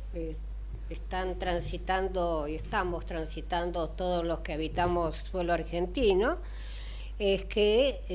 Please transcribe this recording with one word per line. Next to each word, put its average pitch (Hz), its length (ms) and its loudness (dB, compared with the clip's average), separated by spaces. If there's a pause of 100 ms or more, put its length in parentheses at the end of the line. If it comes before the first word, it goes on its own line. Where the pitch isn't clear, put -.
(140)
Eh, 160 240 -4 (520)
están 185 480 -4
transitando 180 1120 0
y 156 80 -2
estamos 175 500 -2
transitando 170 840 -2
todos 180 360 0
los 165 140 0
que 180 140 -6
habitamos 160 640 2 (120)
suelo 175 220 0
argentino, 185 840 4 (840)
es 196 240 2
que 220 560 4 (160)